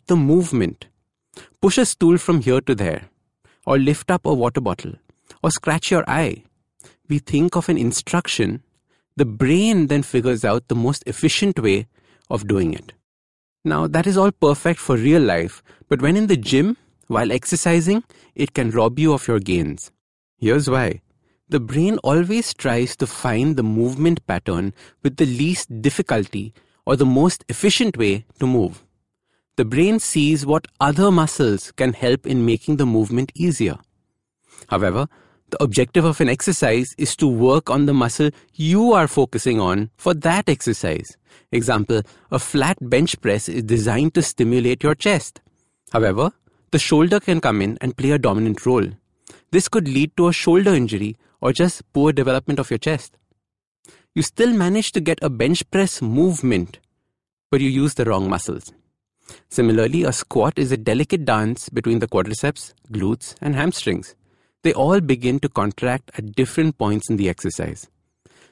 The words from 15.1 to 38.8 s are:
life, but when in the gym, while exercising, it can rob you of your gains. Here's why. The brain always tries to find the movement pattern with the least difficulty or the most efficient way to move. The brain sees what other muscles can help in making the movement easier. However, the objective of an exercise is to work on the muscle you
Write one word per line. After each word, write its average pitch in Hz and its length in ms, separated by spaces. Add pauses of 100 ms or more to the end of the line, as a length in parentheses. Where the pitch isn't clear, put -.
life, 90 420 (260)
but 127 120
when 156 160
in 214 120
the 170 100
gym, 135 400 (300)
while 113 240
exercising, 170 720 (320)
it - 200
can 117 160
rob 117 280
you 156 140
of 135 160
your 113 120
gains. 85 500 (480)
Here's 131 320
why. 123 320 (460)
The 147 120
brain 151 380
always 175 560
tries 123 420
to 131 100
find 127 500
the 127 60
movement 127 640
pattern 95 460 (300)
with 139 160
the 156 80
least 127 560
difficulty 110 720 (320)
or 135 100
the 135 80
most 135 420
efficient 202 520
way 104 260 (140)
to 135 80
move. 110 360 (760)
The 117 100
brain 175 320
sees 147 480
what 151 200 (140)
other 151 300
muscles 151 640
can 127 200
help 127 340
in 127 200
making 127 320
the 139 80
movement 113 480
easier. 131 420 (920)
However, 101 400 (420)
the - 120
objective 131 440
of 160 160
an 123 80
exercise 123 640
is - 200
to 151 120
work 131 400
on 139 160
the 143 80
muscle 135 380 (240)
you 202 400